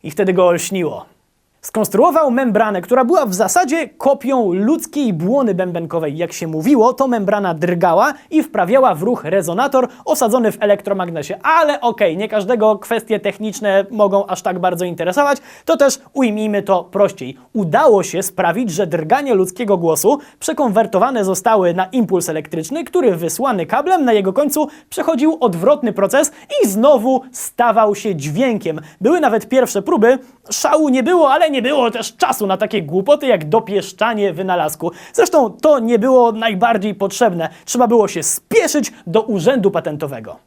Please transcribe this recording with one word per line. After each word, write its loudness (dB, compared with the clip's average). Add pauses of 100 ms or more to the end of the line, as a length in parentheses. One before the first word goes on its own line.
I -12
wtedy -2
go 4
olśniło. -4 (500)
Skonstruował 2
membranę, 0
która 2
była 2
w -4
zasadzie 0
kopią 0
ludzkiej -2
błony 0
bębenkowej. -4
Jak -6
się -10
mówiło, 2
to -2
membrana 0
drgała 2 (160)
i 2
wprawiała 2
w -6
ruch -2
rezonator 0 (160)
osadzony 0
w -8
elektromagnesie. -2
Ale 2
okej, 0
nie -6
każdego 0
kwestie -4
techniczne -2
mogą 2
aż -8
tak -4
bardzo -2
interesować, -2 (260)
to 2
też 2 (120)
ujmijmy -2
to 0
prościej. -2 (160)
Udało 2
się -4
sprawić, -2
że -2
drgania -2
ludzkiego 0
głosu 0 (200)
przekonwertowane 0
zostały 2
na -2
impuls 0
elektryczny, -6
który 0
wysłany -2
kablem 0
na 2
jego 2
końcu 0 (220)
przechodził 0
odwrotny 0
proces 0 (300)
i 2
znowu 2 (100)
stawał 0
się -4
dźwiękiem. -2 (200)
Były 2
nawet 0
pierwsze 0
próby, 4 (320)
szału 2
nie 2
było, 4
ale 2
nie -2
było 0
też -10
czasu -2
na 0
takie -2
głupoty 0
jak 0
dopieszczanie -2
wynalazku. -4 (220)
Zresztą 2
to 2
nie 0
było 4
najbardziej -2
potrzebne. -2 (160)
Trzeba 0
było 4
się -8
spieszyć 0 (140)
do 0
urzędu 0
patentowego. -8 (100)